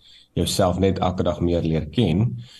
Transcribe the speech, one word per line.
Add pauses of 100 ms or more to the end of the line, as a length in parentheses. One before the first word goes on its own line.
(340)
jouself
net
elke
dag
meer
leer
ken. (240)